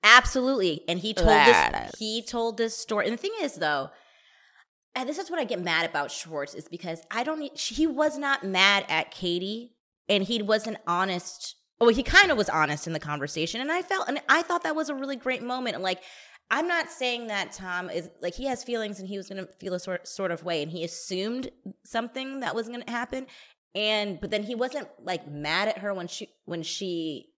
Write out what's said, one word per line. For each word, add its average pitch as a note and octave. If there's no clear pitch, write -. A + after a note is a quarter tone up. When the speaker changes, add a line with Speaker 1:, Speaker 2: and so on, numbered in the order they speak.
Speaker 1:
Absolutely. A#3+
And F3
he G#3
told -
Speaker 2:
That B2
Speaker 1:
this, G#1
Speaker 2:
is. -
Speaker 1:
he A3
told A#3
this A3+
story. -
And A3+
the A#3+
thing G4+
is, D4+
though, D3
and B3+
this D4
is E4
what E4+
I C4+
get G3
mad E3+
about C#3+
Schwartz, D3
is -
because E3
I A#3
don't, D#4
e-, C#4
he C4+
was D4
not C#4
mad G3
at D#3
Katie, F#3+
and G3
he G#3+
wasn't G#3+
honest. F3
Well, A#3
he A#3
kind F#4+
of C#4
was G3+
honest D3
in E3
the D#3
conversation, D3+
and D4
I F4+
felt, F#4
and C#4+
I D#4+
thought E4+
that D#4
was D4
a C#4+
really C4+
great B3
moment. B3
And, F3+
like, F#3
I'm D#4
not E4+
saying A#3+
that G3+
Tom F3+
is, E3+
like, F3
he B3
has B3
feelings G#3+
and F#3+
he G3+
was F#3+
gonna F#3+
feel F3+
a F3+
sort, F3+
sort F#3+
of E3+
way, E3+
and D#3
he E3+
assumed G#3+
something C4
that A#3+
was A3+
gonna A#3+
happen. B3
And, G#3
but G#3
then G#3
he A3
wasn't, B3+
like, F3
mad D3
at G#3+
her G3+
when F3
she, -
when E3
she E3